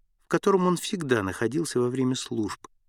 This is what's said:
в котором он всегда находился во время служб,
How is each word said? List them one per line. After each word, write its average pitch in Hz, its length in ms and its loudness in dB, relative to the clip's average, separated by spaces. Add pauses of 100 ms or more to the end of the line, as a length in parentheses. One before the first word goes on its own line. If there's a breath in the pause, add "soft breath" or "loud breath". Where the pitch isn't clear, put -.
(260)
в - 20 -20
котором 185 380 2
он 175 120 4
всегда 135 440 0
находился 117 580 -2
во 123 100 2
время 127 260 0
служб, - 520 -6 (220)